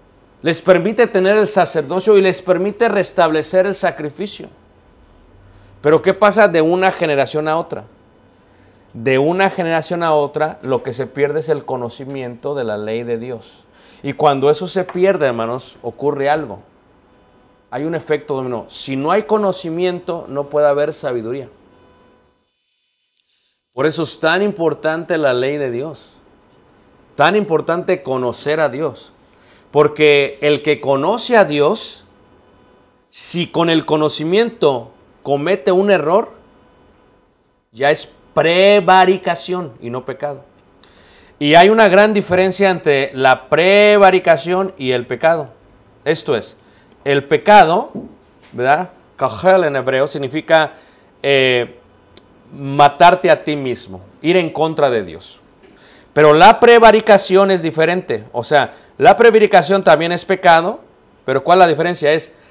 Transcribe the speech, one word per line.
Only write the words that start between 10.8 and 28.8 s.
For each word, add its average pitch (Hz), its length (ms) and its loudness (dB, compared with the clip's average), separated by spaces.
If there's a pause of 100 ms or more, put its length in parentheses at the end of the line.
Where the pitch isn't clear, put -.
que 131 100 -8
se 123 140 -8
pierde 143 340 -4
es 151 80 -6
el 147 160 -4
conocimiento 127 880 -10
de 139 80 -6
la 107 140 -6
ley 110 280 -8
de 120 120 -6
Dios. 117 480 -16 (380)
Y 139 100 -8
cuando 139 380 0
eso 151 180 -4
se 180 160 -4
pierde, 180 440 -2
hermanos, 120 520 -8
ocurre 139 480 -6
algo. 143 300 -4 (1120)
Hay 131 140 -6
un 165 100 -6
efecto 147 400 -6
dominó. 127 340 -8
Si - 280 -10
no 143 160 -2
hay 208 100 0
conocimiento, 180 1080 -4
no 143 220 -8
puede 147 180 2
haber 147 240 -2
sabiduría. 123 560 -8 (2250)
Por 135 140 -4
eso 156 160 -4
es - 180 -10
tan 165 220 0
importante 165 720 -4
la 143 160 0
ley 131 240 -4
de 139 140 -6
Dios. 135 480 -12 (960)
Tan 160 200 2
importante 175 680 -2
conocer 131 580 -4
a 151 80 0
Dios. 131 440 -10 (600)